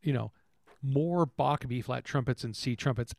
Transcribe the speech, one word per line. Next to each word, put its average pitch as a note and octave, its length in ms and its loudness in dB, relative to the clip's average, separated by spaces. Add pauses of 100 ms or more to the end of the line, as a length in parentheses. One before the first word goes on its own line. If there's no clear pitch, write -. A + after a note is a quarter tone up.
you D3 100 2
know, A2 180 0 (520)
more D#3+ 420 2
Bach C#3 420 0
B A#2+ 140 -2
flat B2 240 -4
trumpets B2+ 380 0
and A#2 120 -6
C A#2+ 200 -2
trumpets B2 440 -2